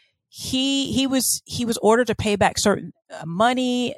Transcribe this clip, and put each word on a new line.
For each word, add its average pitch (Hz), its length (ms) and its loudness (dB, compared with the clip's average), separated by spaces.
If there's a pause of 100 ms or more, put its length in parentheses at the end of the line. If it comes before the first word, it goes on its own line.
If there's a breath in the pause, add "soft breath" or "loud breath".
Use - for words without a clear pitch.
(280)
he, 269 640 -2
he 262 160 0
was, 262 380 0
he - 180 -6
was 220 140 -4
ordered 233 300 4
to 220 80 0
pay 208 200 -2
back 190 240 2
certain, 170 320 0 (180)
uh, - 160 -12
money. 247 720 0